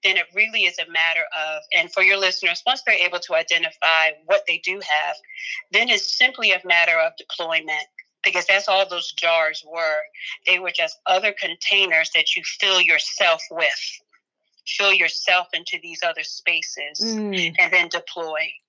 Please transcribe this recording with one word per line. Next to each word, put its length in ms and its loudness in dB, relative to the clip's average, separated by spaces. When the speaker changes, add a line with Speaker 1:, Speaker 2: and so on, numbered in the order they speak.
Speaker 1:
then 120 4
it 180 0
really 320 0
is 120 -2
a 120 -8
matter 340 0
of, 260 -4
and 180 0
for 120 2
your 120 6
listeners, 480 0
once 220 0
they're 80 4
able 240 0
to 160 -4
identify 800 2
what 200 4
they 120 -2
do 300 -4
have, 280 0
then 160 2
it's 280 0
simply 360 2
a 120 2
matter 360 4
of 160 2
deployment, 680 -4
because 220 0
that's 220 2
all 200 4
those 240 -6
jars 540 0
were. 320 -2
They 120 4
were 160 -6
just 320 -2
other 320 2
containers 760 0
that 220 2
you 80 -4
fill 360 0
yourself 680 2
with. 300 -2
Fill 280 2
yourself 580 0
into 300 -6
these 200 -10
other 220 -2
spaces 760 -6
Speaker 2:
Mm. 560 -4
Speaker 1:
and 140 2
then 160 2
deploy. 600 -6